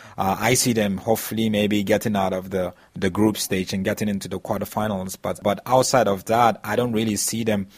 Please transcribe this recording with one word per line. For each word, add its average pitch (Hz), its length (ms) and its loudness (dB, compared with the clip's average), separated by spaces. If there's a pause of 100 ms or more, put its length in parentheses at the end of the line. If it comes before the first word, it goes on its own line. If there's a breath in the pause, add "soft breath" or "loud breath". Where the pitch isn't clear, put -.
(180 loud breath)
Uh, 95 220 0
I 113 140 2
see 123 180 2
them 104 260 0
hopefully 110 520 -2
maybe 104 340 2
getting 104 320 0
out 95 160 0
of 92 200 -6
the 90 220 -2 (220 soft breath)
the 95 140 0
group 101 280 2
stage - 360 -4
and 95 100 -2
getting 104 240 -2
into 98 200 -4
the 92 120 -6
quarterfinals. 101 800 -4
But, 92 220 -6
but 101 220 0
outside 127 420 4
of 98 180 0
that, 117 380 4
I 107 120 -4
don't 120 180 0
really 110 240 0
see 117 260 -4
them, 104 240 0 (100)